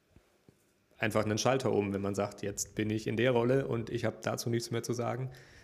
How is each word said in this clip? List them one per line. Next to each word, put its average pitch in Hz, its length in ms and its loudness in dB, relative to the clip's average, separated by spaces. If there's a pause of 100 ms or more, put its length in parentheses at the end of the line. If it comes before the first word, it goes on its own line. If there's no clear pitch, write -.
(960)
einfach 107 280 2
einen 107 120 2
Schalter 123 340 2
um, 101 220 2
wenn 98 80 -2
man 98 120 0
sagt, 101 300 -2
„Jetzt - 320 -8
bin 107 140 0
ich 110 180 -2
in 107 100 -2
der 123 140 4
Rolle 127 360 4
und 117 220 -4
ich 113 160 -2
habe 110 160 -2
dazu 120 280 -2
nichts 117 200 0
mehr 117 140 -4
zu 123 100 -4
sagen. 120 380 -4 (320)